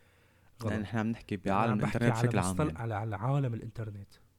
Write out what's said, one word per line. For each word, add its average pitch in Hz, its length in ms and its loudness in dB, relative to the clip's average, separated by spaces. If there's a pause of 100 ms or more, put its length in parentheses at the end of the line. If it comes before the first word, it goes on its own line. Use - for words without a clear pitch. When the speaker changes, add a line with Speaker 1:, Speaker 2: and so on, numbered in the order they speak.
(640)
Speaker 1:
غلط. - 80 -2
Speaker 2:
يعني 107 120 -2
نحن 98 160 -4
عم 107 80 0
نحكي 113 280 -4
Speaker 1:
أنا 92 100 -6
Speaker 2:
بعالم 107 280 4
Speaker 1:
عم 104 60 2
بحكي 107 200 0
Speaker 2:
الإنترنت 120 200 4
Speaker 1:
على 120 100 4
Speaker 2:
بشكل 113 100 2
عام، 90 120 2
Speaker 1:
مصطلح، 92 160 2
Speaker 2:
يعني. 160 120 -4
Speaker 1:
على، 113 160 -4
على 107 220 -4
عالم 127 380 0
الإنترنت. 107 540 -8 (300)